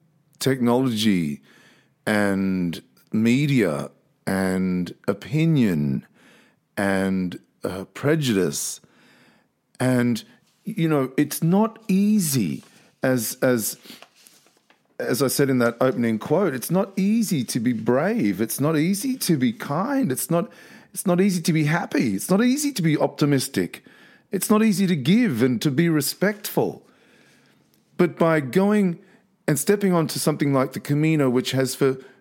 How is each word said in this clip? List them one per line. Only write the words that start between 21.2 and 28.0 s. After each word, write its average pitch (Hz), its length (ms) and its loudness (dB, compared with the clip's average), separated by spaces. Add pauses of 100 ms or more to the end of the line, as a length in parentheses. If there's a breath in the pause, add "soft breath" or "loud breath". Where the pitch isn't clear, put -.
easy 190 220 2
to 170 100 2
be 156 120 2
happy. 165 500 0
It's 98 160 -6
not 190 120 4
easy 285 300 0
to 190 100 -4
be 156 160 2
optimistic. 135 840 -2 (480 loud breath)
It's 190 180 -4
not 214 120 4
easy 196 240 2
to 151 100 2
give 147 460 2
and 127 200 2
to 151 80 2
be 170 180 2
respectful. 156 1000 -2 (1120 soft breath)
But - 220 0